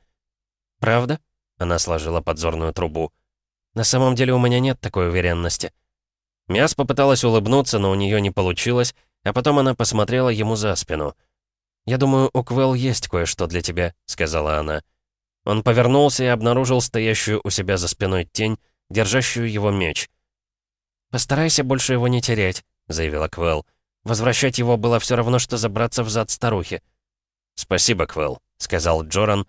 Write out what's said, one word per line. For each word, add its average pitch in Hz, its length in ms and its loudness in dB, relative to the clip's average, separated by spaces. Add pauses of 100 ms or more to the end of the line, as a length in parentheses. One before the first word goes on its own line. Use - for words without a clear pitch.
(800)
«Правда?» — 120 400 0 (380)
она 87 220 0
сложила 82 420 -2
подзорную 80 500 -2
трубу. 80 400 -4 (640)
«На 113 100 -2
самом 127 300 2
деле 127 180 2
у 127 80 4
меня 123 200 4
нет 131 200 0
такой 90 300 -2
уверенности». 87 640 -2 (760)
Миас 127 280 0
попыталась 135 480 2
улыбнуться, 117 560 2
но 98 100 2
у 95 60 2
нее 101 240 0
не 101 100 0
получилось, 110 640 0 (300)
а 101 100 -2
потом 135 240 2
она 131 160 4
посмотрела 117 560 0
ему 107 260 0
за 104 200 -2
спину. 76 400 -4 (720)
«Я 123 100 0
думаю, 135 340 4
у 127 120 0
Квелл 131 320 0
есть 123 320 -2
кое-что 85 400 -2
для 85 160 -4
тебя», — 85 320 -4 (100)
сказала 78 540 -2
она. 76 240 -4 (600)
Он 104 160 0
повернулся 127 640 2
и 127 40 2
обнаружил 123 540 2
стоящую 110 600 -2
у 101 80 -6
себя 95 260 -2
за 87 100 -2
спиной 92 380 -2
тень, 110 320 -2 (320)
держащую 113 600 0
его 104 220 0
меч. 90 380 -2 (1000)
«Постарайся 147 520 0
больше 131 300 0
его 123 140 2
не 123 140 2
терять», — 104 420 -2 (240)
заявила 78 420 -2
Квелл. 82 360 -2 (380)
«Возвращать 117 540 0
его 120 180 2
было 117 240 2
все 123 160 -2
равно, 120 240 2
что 120 180 -4
забраться 113 460 -2
в 110 60 -4
зад 107 220 -2
старухи». 101 500 -2 (720)
«Спасибо, 92 540 0
Квелл», — 73 320 -4 (180)
сказал 82 480 0
Джоран, 98 440 0